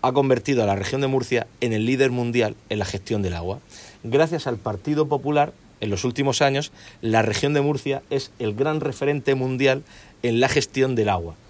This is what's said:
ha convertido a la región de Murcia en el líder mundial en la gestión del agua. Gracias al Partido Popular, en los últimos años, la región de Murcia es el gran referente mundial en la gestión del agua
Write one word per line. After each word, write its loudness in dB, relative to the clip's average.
ha 2
convertido 2
a 2
la 2
región -4
de 0
Murcia 0
en 0
el 0
líder 2
mundial 0
en -4
la -2
gestión -4
del -2
agua. -6
Gracias 0
al -4
Partido -2
Popular, 0
en -6
los -2
últimos 0
años, 0
la 2
región 0
de 4
Murcia -2
es -4
el -4
gran 0
referente -2
mundial 0
en 2
la 4
gestión 0
del 2
agua -4